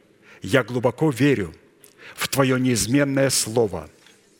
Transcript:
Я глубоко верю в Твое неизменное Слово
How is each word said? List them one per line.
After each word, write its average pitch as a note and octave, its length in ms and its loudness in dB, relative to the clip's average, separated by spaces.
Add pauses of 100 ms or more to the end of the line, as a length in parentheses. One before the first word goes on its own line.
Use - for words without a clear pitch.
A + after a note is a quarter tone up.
(440)
Я A#2 200 2
глубоко B2 460 -2
верю A2 440 0 (600)
в - 100 -6
Твое C3 320 0
неизменное C3 720 0
Слово G2+ 580 -2 (520)